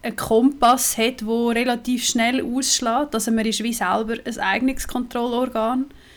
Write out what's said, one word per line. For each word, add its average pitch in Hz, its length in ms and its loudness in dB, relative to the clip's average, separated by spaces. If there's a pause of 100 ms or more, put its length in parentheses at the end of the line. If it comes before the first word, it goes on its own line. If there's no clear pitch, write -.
einen - 140 -8
Kompass 247 840 4
hat, 233 260 0
wo 233 240 0
relativ 240 560 0
schnell 240 400 0
ausschlägt. 254 680 0
Also 208 180 -2
man 220 140 2
ist 220 160 -2
wie 233 100 -2
selber 214 520 -2
ein 226 140 -8
eigenes 247 480 0
Kontrollorgan. 247 1000 -2 (300)